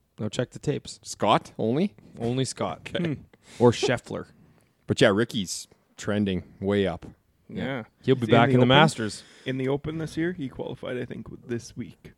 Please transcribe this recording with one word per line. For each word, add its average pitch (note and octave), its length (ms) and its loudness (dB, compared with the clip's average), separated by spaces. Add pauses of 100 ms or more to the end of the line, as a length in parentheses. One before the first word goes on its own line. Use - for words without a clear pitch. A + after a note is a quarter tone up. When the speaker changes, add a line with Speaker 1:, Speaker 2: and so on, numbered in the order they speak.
(200)
Speaker 1:
No, A2 100 -6
check - 220 -4
the - 80 -16
tapes. - 440 -6
Speaker 2:
Scott - 540 0
only? C3 380 -2 (220)
Speaker 1:
Only A#2+ 280 -2
Scott. - 500 -8
Speaker 2:
Okay. E3 200 -2
Speaker 3:
Hmm. - 60 -18 (380)
Speaker 1:
Or A#2+ 140 8
Scheffler. G#2 540 -4 (600)
Speaker 2:
But - 140 0
yeah, B2 80 8
Ricky's G2+ 580 -2 (300)
trending G2+ 460 -2 (180)
way G2 260 2
up. E2+ 200 -6 (420)
Speaker 3:
Yeah. A2+ 340 -8 (200)
Speaker 1:
He'll B2+ 120 4
be B2+ 60 -6
Speaker 4:
He's A2+ 80 -4
in - 20 4
Speaker 1:
back A#2 160 8
Speaker 4:
the C3 60 2
Speaker 1:
in B2 80 6
the B2 40 6
Speaker 4:
Open? - 40 4
Speaker 1:
Masters. C3 540 4 (200)
Speaker 4:
In C3 140 -6
the C3 100 -4
Open C#3+ 300 -6
this D#3+ 180 -8
year, E3 160 -2
he F3+ 160 -8
qualified, - 500 -10
I B2 60 -6
think, - 220 -12
w-, - 200 -18
this A#2 300 -8
week. - 420 -16